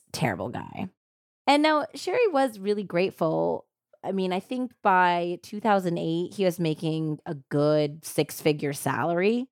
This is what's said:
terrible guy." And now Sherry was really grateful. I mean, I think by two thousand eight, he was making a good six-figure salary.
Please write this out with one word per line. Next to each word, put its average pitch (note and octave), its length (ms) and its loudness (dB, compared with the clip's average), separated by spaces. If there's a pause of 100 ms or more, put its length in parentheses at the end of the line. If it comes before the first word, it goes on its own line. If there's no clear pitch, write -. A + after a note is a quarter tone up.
(140)
terrible F#2+ 340 -2
guy." - 400 -10 (580)
And C#4+ 160 4
now D4+ 240 2 (100)
Sherry G4 340 0
was C4+ 300 0
really G3+ 240 -2
grateful. E3+ 840 0 (400)
I F#3+ 80 -2
mean, F#3+ 180 -2
I F#3 80 -2
think B3+ 320 -6 (100)
by F3 600 4
two G#3 160 -12
thousand F#3+ 380 2
eight, E3 380 -2
he G3 100 0
was F3 160 0
making D#3 640 -2
a E3+ 100 -8
good D3 720 0
six-figure D3+ 680 -2
salary. E3+ 800 0